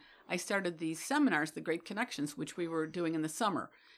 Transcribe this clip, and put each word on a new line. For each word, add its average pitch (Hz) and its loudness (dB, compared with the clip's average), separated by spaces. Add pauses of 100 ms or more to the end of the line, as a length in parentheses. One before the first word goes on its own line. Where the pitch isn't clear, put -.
(300)
I 175 0
started 180 0
these 165 -4
seminars, 208 4
The 165 -8
Great 165 -2
Connections, 202 -4
which 151 -6
we 175 -2
were 160 0
doing 165 0
in 156 0
the 156 0
summer, 170 0 (280)